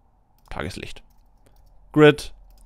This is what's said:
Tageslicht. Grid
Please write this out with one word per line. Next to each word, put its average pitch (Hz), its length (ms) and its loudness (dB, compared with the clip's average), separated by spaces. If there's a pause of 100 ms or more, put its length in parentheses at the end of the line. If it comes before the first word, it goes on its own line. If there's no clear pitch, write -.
(480)
Tageslicht. - 540 -12 (880)
Grid 151 420 4 (300)